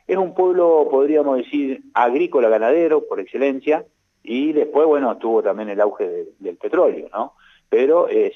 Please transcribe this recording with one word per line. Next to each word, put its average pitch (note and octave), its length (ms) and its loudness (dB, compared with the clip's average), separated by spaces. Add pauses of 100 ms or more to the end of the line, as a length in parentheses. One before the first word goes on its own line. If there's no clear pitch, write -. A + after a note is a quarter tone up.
es F3+ 100 -2
un F#3+ 180 -2
pueblo, F3 560 2
podríamos C#3+ 480 2
decir, C3 440 -4 (120)
agrícola, B2 540 2
ganadero, C3+ 580 2
por G2 140 -6
excelencia, C3+ 640 -4 (380)
y C3+ 300 -4
después, D3 340 2
bueno, C#3 320 0
tuvo A2+ 240 0
también G#2 280 -4
el G2+ 100 -2
auge G#2 280 -2
de, E2+ 200 -8 (100)
del F2+ 180 -10
petróleo, G#2 560 -2
¿no? A2+ 220 -8 (340)
Pero, C#3 400 2
eh, G#2+ 260 0